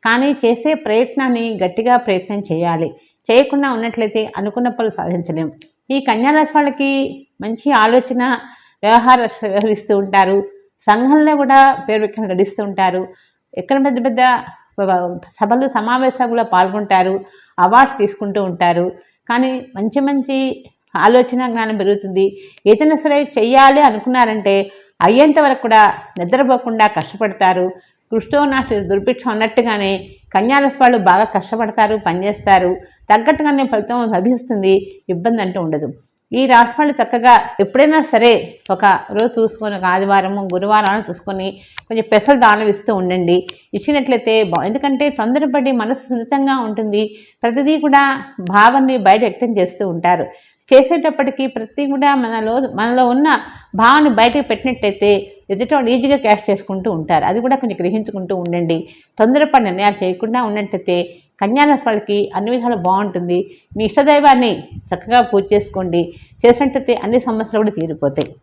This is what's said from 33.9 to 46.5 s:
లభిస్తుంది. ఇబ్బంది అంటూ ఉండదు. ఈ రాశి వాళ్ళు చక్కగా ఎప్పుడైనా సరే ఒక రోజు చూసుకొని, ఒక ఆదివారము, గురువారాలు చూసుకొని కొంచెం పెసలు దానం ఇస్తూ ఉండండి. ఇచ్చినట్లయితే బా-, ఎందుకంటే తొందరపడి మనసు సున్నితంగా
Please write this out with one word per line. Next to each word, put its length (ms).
లభిస్తుంది. 960
ఇబ్బంది 340
అంటూ 180
ఉండదు. 320
ఈ 140
రాశి 320
వాళ్ళు 240
చక్కగా 400
ఎప్పుడైనా 420
సరే 520
ఒక 140
రోజు 560
చూసుకొని, 360
ఒక 80
ఆదివారము, 720
గురువారాలు 560
చూసుకొని 500
కొంచెం 240
పెసలు 280
దానం 260
ఇస్తూ 280
ఉండండి. 520
ఇచ్చినట్లయితే 680
బా-, 220
ఎందుకంటే 440
తొందరపడి 640
మనసు 360
సున్నితంగా 500